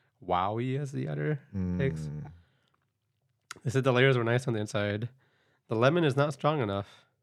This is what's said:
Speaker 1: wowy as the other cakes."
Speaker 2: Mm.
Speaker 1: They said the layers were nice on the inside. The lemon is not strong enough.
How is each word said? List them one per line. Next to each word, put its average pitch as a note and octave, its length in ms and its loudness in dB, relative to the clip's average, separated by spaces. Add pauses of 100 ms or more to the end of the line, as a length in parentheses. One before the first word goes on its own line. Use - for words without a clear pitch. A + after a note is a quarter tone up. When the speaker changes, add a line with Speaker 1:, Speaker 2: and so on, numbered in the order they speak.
(260)
Speaker 1:
wowy G#2+ 540 0
as C#3 140 -6
the C3+ 140 -4
other D3+ 320 -2 (380)
cakes." E2 240 0
Speaker 2:
Mm. D2 300 -10 (1300)
Speaker 1:
They B2+ 60 -6
said C3 140 0
the C3 100 4
layers B2+ 240 6
were A#2+ 60 0
nice A#2+ 240 0
on A#2+ 60 0
the A2 80 -2
inside. G#2 480 -2 (580)
The A2+ 80 -4
lemon C#3+ 300 4
is C3 100 2
not C#3+ 180 2
strong D3+ 280 0
enough. G2+ 260 -2 (360)